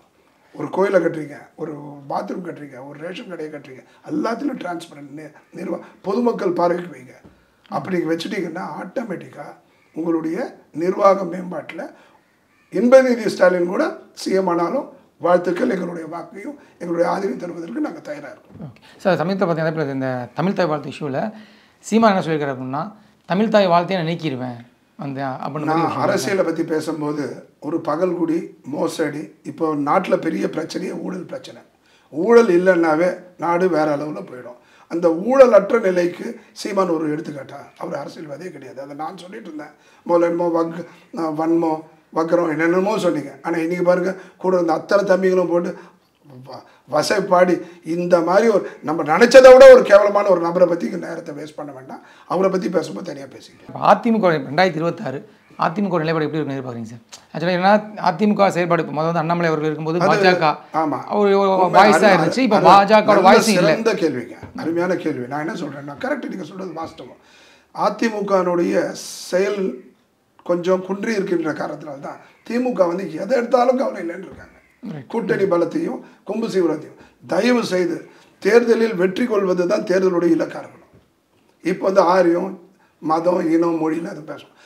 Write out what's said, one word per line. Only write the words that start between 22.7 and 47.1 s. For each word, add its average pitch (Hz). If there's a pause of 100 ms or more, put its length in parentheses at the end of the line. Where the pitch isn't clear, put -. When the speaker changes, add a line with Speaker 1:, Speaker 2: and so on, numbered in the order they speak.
Speaker 2:
"தமிழ் 196
தாய் 202
வாழ்த்தையே 175
நான் 160
நீக்கிடுவேன் 127 (300)
அந்த," 139
அப்படின்னு 135
Speaker 1:
நான் 160
Speaker 2:
சொல்லி 151
Speaker 1:
அரசியலை 190
பத்தி 165
பேசும்போது 151 (120)
ஒரு 156
பகல்குடி, 170
மோசடி, 151
இப்போ 156
நாட்டுல 165
பெரிய -
பிரச்சனையே -
ஊழல் 156
பிரச்சனை. - (480)
ஊழல் 220
இல்லைன்னாவே 175 (180)
நாடு 175
வேற 156
அளவுல 151
போயிடும். 123 (320)
அந்த 170
ஊழலற்ற 220
நிலைக்கு 180 (120)
சீமான் 196
ஒரு 156
எடுத்துக்காட்டா? 139 (200)
அவர் 156
அரசியல்வாதியே 160
கிடையாது. 135
அதை 143
நான் 160
சொல்லிட்டு 185
இருந்தேன். 151 (340)
முதல்ல 170
என்னமோ 170
வக்-, 170 (300)
வன்மம், 160 (200)
வக்ரம், 170
என்னென்னமோ 175
சொன்னீங்க. 156
ஆனா 170
இன்னைக்கு 175
பாருங்க, 185 (220)
கூட 185
இருந்த 170
அத்தனை 196
தம்பிகளும் 185
போட்டு 175 (680)
வ-, -
வசைப்பாடி, 185 (220)